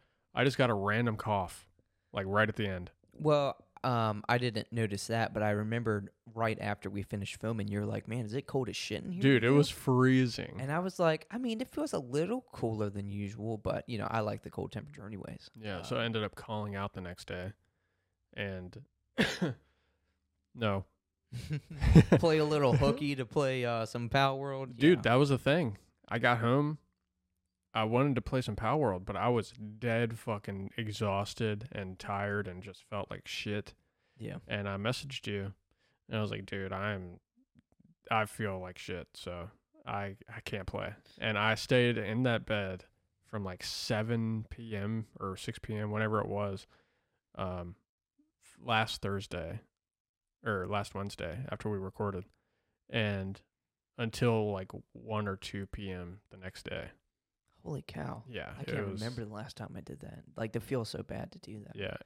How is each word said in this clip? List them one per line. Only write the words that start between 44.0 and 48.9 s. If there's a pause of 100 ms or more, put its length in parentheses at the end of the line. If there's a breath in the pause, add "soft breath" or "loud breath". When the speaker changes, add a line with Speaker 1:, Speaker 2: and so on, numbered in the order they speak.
Speaker 1:
P
M (120)
or
six
P
M,
whenever
it
was, (720 soft breath)
um, (680)
f-,
last